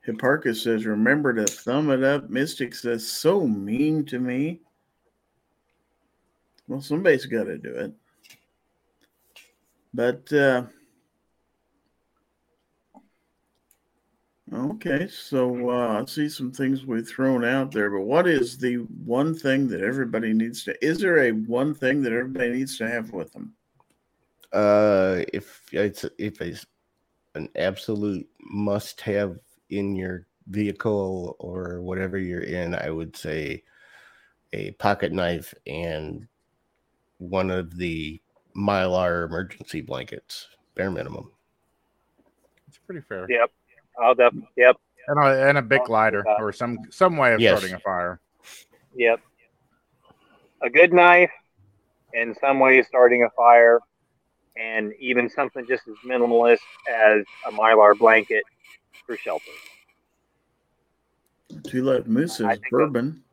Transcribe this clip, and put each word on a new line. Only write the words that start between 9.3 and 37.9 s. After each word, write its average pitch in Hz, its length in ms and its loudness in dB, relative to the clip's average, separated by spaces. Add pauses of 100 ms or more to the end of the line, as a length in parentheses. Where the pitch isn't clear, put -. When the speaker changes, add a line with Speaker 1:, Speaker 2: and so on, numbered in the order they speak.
Speaker 1:
But, 123 360 -4
uh... 135 360 2 (3750)
okay, 151 540 -4
so, 123 640 -4
uh, 117 300 -2
I 131 40 -6
see 151 240 -6
some 131 220 -10
things 135 340 -4
we've 113 220 -6
thrown 131 360 -2
out 131 280 -2
there, 104 180 -2
but 98 120 -4
what 147 260 0
is 131 300 0
the 127 180 -4 (300)
one 135 280 -2
thing 135 360 -2
that 90 120 -6
everybody 113 520 -4
needs 113 320 -2
to, - 200 -6
is 160 140 0
there 180 240 2
a 117 80 2
one 117 420 -2
thing 139 300 -2
that 117 100 -2
everybody 127 380 -4
needs 131 260 -6
to 113 120 -6
have 113 220 -8
with 87 220 -10
them? - 200 -18 (1000)
Speaker 2:
Uh, 101 720 2 (100)
if - 280 -12 (100)
it's, 101 340 -4 (120)
if 107 240 -10
it's 85 240 -12 (680)
an 80 200 -12
absolute 98 720 -4 (140)
must-have 101 1000 -6 (300)
in 98 260 -6
your 92 320 -10 (200)
vehicle 98 920 -4
or 90 420 -10
whatever 92 360 -8
you're 90 260 -6
in, 87 320 -6
I - 160 -8
would 82 240 -10
say 78 480 -10 (880)
a 101 200 -10
pocket 98 400 -2
knife 87 420 -6 (120)
and 80 600 -10 (880)
one 92 320 -4
of 87 280 -6
the 82 440 -8 (340)